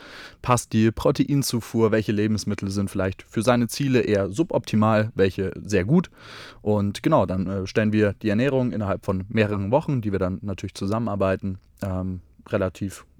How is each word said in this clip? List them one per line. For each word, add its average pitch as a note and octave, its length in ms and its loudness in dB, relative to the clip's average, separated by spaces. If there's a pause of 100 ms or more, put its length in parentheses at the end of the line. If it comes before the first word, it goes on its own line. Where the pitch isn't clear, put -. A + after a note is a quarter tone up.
(420)
Passt - 320 0
die A2 180 4
Proteinzufuhr? B2 1000 0
Welche A2 200 2
Lebensmittel G#2 580 -2
sind G2 200 -2
vielleicht F#2+ 320 -4
für - 220 -6
seine A#2+ 240 2
Ziele C3 340 0
eher G2 300 0
suboptimal, A2 840 2
welche F#2+ 380 0 (100)
sehr F#2+ 220 0
gut? E3 240 2 (520)
Und G2+ 420 0
genau, D3+ 240 4
dann, F#2 200 -2
äh, F#2+ 200 -4
stellen G#2+ 260 0
wir G#2 280 4
die G#2+ 80 0
Ernährung B2 440 2
innerhalb G2 320 -2
von F#2+ 240 -2
mehreren G#2 420 0
Wochen, C#3 300 2
die G#2 100 -4
wir F#2+ 80 -2
dann F#2 220 -2
natürlich G2+ 320 -8
zusammenarbeiten, G2 840 -2 (240)
ähm, F#2 380 -4 (300)
relativ, G2 560 -4 (140)